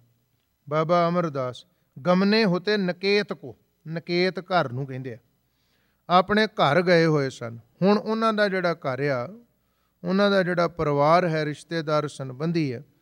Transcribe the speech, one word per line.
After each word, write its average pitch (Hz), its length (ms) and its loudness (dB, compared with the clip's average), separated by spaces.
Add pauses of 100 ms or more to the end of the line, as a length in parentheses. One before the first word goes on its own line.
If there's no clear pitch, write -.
(680)
ਬਾਬਾ 165 380 2
ਅਮਰਦਾਸ 143 580 -4 (400)
ਗਮਨੇ 202 400 4
ਹੋਤੇ 180 320 0
ਨਕੇਤ 190 560 -2
ਕੋ, 127 240 -16 (300)
ਨਕੇਤ 175 520 -2
ਘਰ 165 320 -2
ਨੂੰ 135 140 -6
ਕਹਿੰਦੇ 131 280 -12
ਆ, 110 40 -16 (920)
ਆਪਣੇ 202 380 2
ਘਰ 160 340 2
ਗਏ 170 240 4
ਹੋਏ 147 240 0
ਸਨ। 117 300 -12 (220)
ਹੁਣ 202 160 4
ਉਹਨਾਂ 220 360 -2
ਦਾ 208 140 2
ਜਿਹੜਾ 180 260 -2
ਘਰ 135 260 -6
ਆ, 143 400 -4 (640)
ਉਹਨਾਂ 196 280 2
ਦਾ 196 120 2
ਜਿਹੜਾ 170 240 0
ਪਰਿਵਾਰ 156 600 2
ਹੈ, 156 180 -2
ਰਿਸ਼ਤੇਦਾਰ 151 600 -4
ਸੰਬੰਧੀ 139 680 -4
ਹੈ, 131 100 -12 (180)